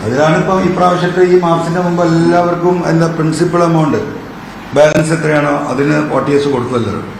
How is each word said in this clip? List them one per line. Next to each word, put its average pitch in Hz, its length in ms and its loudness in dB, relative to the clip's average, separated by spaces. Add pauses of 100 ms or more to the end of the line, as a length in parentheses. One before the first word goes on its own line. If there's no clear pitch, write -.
അതിലാണ് 147 340 2
ഇപ്പം 190 280 0
ഈ 165 100 0
പ്രാവശ്യത്തെ 175 480 2
ഈ 180 160 4
മാർച്ചിന്റെ 170 420 0
മുമ്പ് 175 220 0
എല്ലാവർക്കും, 175 840 2
എന്താ, 165 200 2
പ്രിൻസിപ്പൽ 165 560 0
എമൗണ്ട് 160 340 2 (760)
ബാലൻസ് 156 400 2
എത്രയാണോ 151 400 0 (180)
അതിന് 147 420 0
ഒ 131 60 2
ടി 139 120 -2
എസ് 143 160 2
കൊടുക്കുമല്ലോ. 117 560 -2 (160)